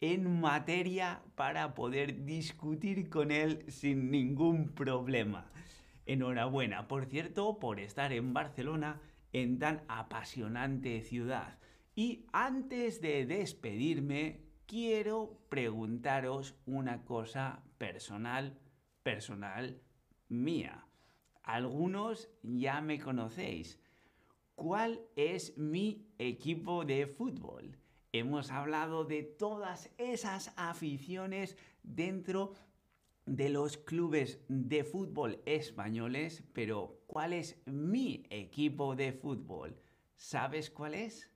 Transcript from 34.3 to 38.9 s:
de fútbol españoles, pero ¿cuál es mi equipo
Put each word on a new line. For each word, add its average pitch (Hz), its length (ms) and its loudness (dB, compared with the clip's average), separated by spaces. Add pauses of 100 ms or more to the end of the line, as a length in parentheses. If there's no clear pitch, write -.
de 135 360 2
fútbol 151 600 -2
españoles, 139 960 -2 (120)
pero 107 520 -2
¿cuál 165 280 -2
es - 320 -4
mi 165 640 0
equipo 135 640 0